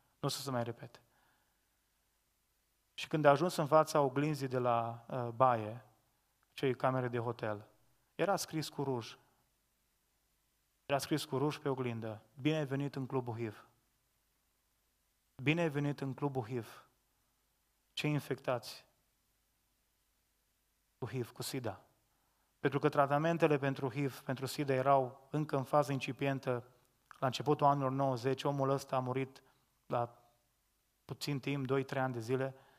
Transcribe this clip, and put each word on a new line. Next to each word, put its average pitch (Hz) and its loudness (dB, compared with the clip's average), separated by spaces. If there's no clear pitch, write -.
nu 143 -2
o 131 0
să - -6
se 135 -6
mai 120 0
repete.” 117 -10
Și - -10
când 151 2
a 143 12
ajuns 143 6
în 151 2
fața 151 6
oglinzii 139 0
de 127 -2
la, 117 0
uh, 123 -4
baie, 117 2
cei 131 0
camere 131 0
de 120 -2
hotel, 113 -4
era 185 0
scris 160 -4
cu - -6
ruj. 123 -4
Era 139 0
scris 143 -2
cu 135 -4
ruj 143 0
pe 147 -4
oglindă, 113 -4
„Bine 156 2
ai 151 -2
venit 139 -4
în 135 -4
clubul 120 -4
hiv.” 113 -8
„Bine 156 2
ai 165 2
venit 143 -2
în 135 -6
clubul 135 -4
hiv. 113 -8
Cei 151 -2
infectați 131 -4
cu 120 -8
hiv, 120 -6
cu - -14
sida.” 117 -6
Pentru 139 2
că 151 4
tratamentele 147 4
pentru 135 0
hiv, 135 -4
pentru 135 -4
sida 139 -2
erau 131 2
încă 151 -2
în 135 0
fază 143 2
incipientă. 131 -2
La 139 -2
începutul 143 2
anilor 139 2
nouăzeci, 135 0
omul 139 0
ăsta 135 -2
a 131 2
murit 131 -6
la - -4
puțin 143 -4
timp, 139 -2
doi, 135 2
trei 135 -2
ani 131 0
de 120 -4
zile. 131 -2